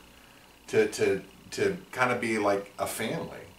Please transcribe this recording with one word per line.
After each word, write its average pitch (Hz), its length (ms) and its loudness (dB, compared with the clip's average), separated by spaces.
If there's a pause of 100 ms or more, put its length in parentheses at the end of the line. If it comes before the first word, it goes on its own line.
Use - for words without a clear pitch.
(680)
to, 107 200 4
to, 98 340 2 (300)
to 98 240 0 (160)
kinda 123 240 2
be 110 220 0
like 101 400 0
a 95 80 -2
family, - 520 -6 (200)